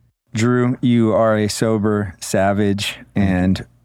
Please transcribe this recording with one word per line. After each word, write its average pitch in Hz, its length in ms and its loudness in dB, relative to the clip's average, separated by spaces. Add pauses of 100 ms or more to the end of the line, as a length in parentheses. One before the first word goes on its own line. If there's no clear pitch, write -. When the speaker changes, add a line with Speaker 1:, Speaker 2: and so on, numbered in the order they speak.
(340)
Speaker 1:
Drew, 123 480 0
you 117 320 2
are 110 240 2
a 107 100 0
sober 104 720 -2
savage. 101 760 -2 (200)
Speaker 2:
Thank - 0 -
you. 101 80 0
Speaker 1:
And 92 420 0 (200)